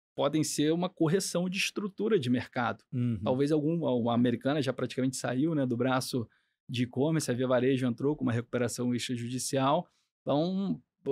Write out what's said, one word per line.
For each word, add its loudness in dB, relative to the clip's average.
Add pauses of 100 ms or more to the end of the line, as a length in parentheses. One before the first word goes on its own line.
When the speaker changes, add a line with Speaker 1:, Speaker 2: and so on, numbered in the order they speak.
(140)
Speaker 1:
podem 2
ser 2
uma 0
correção 0
de -4
estrutura 0
de 0
mercado. -2
Speaker 2:
Uhum. -2
Speaker 1:
Talvez 2
algum, 0
a 2
Americana 2
já 0
praticamente -2
saiu, -2
né, 0
do 0
braço 0 (420)
de -2
e-commerce, 0
a 0
Via -2
Varejo 2
entrou -2
com -4
uma 0
recuperação -2
extrajudicial. -2 (340)
Então, -2 (280)